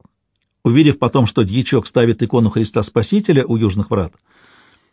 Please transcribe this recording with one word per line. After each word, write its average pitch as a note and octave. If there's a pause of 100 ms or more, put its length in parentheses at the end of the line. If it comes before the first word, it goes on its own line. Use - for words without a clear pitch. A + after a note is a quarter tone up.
(640)
Увидев C#3
потом, B2
что A#2
дьячок A2
ставит A#2
икону A2+
Христа A2
Спасителя D3
у A#2+
южных G#2
врат, G2 (800)